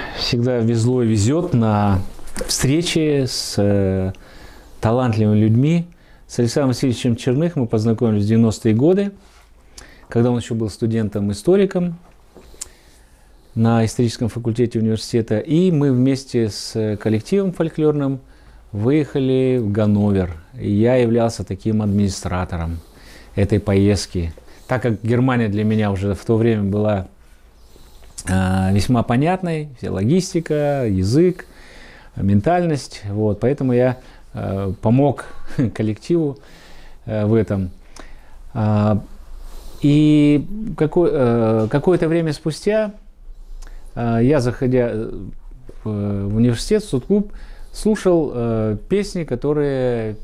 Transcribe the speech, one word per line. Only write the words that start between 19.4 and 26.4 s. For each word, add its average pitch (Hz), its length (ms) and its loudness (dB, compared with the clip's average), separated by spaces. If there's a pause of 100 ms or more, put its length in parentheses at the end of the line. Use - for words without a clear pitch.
в 104 120 -2
Ганновер. 101 640 2 (200)
И 107 140 -4
я 110 240 4
являлся 117 480 2
таким 107 400 -2
администратором 90 960 -2 (560)
этой 101 240 2
поездки. 98 760 0 (360)
Так 127 140 -2
как 113 200 -2
Германия 120 460 2
для 104 160 0
меня 107 260 2
уже 98 240 -2
в 92 100 -10
то 113 120 2
время 110 260 2